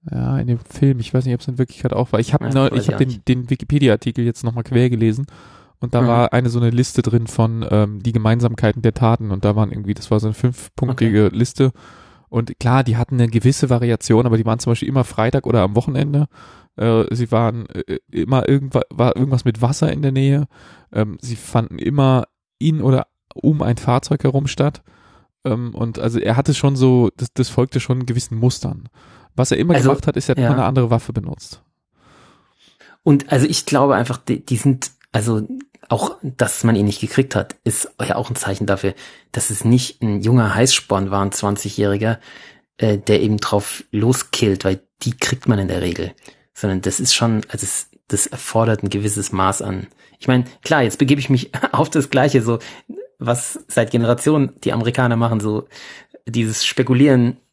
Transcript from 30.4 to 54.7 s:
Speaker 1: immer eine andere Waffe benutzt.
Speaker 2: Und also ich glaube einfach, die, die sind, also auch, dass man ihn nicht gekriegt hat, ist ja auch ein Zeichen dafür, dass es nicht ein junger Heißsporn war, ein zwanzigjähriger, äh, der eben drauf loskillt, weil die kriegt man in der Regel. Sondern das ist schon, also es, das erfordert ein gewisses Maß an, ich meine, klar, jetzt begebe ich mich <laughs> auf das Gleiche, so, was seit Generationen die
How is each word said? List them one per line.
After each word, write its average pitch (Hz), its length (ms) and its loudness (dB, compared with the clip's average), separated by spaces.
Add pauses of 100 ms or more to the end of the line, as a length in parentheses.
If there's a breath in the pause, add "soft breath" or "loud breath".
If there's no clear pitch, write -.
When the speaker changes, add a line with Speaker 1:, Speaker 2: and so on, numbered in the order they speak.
Speaker 1:
immer 117 80 2
eine 131 100 0
andere 120 240 2
Waffe 120 220 -2
benutzt. - 500 -10 (1400 soft breath)
Speaker 2:
Und 143 300 2
also 135 140 4
ich - 200 -2
glaube 139 280 2
einfach, 120 240 0
die, - 260 -4
die 123 120 -2
sind, 131 340 0 (220)
also 107 340 0 (420)
auch, - 340 -2
dass - 420 -2
man 113 120 4
ihn 101 100 2
nicht 101 140 -4
gekriegt 131 340 -2
hat, 101 300 -4
ist - 260 -2 (140)
ja - 120 -2
auch 117 140 -6
ein 120 60 -4
Zeichen 98 300 -4
dafür, 98 280 -2 (380 loud breath)
dass - 180 -2
es 104 140 -6
nicht 123 380 2
ein 104 180 -2
junger 110 340 2
Heißsporn 98 560 0
war, 98 140 0
ein 98 80 -4
zwanzigjähriger, 101 840 -2 (580 loud breath)
äh, 104 220 2
der 104 240 2
eben 107 160 0
drauf - 520 -2
loskillt, 107 760 0
weil 95 160 -2 (220)
die - 140 -8
kriegt - 320 -4
man 110 100 2
in 98 100 -2
der 90 120 -4
Regel. 87 320 -6 (400 soft breath)
Sondern 95 300 -4
das - 180 -4
ist 131 140 0
schon, 113 340 0
also - 160 -8
es, - 240 -6 (200)
das - 180 -2
erfordert 113 560 -2
ein 101 80 -4
gewisses 101 420 -4
Maß 95 300 0
an, 98 240 -6 (340 soft breath)
ich - 60 -6
meine, 127 180 4 (200 loud breath)
klar, 151 180 2
jetzt 113 160 -2
begebe 143 220 2
ich 127 100 -4
mich 131 220 0 (100)
<laughs> - 100 -4
auf 160 180 0
das 143 200 -2
Gleiche, 131 320 2
so, 113 160 -2 (640 loud breath)
was 120 480 -4
seit 113 240 0
Generationen 120 600 2 (120)
die - 80 -2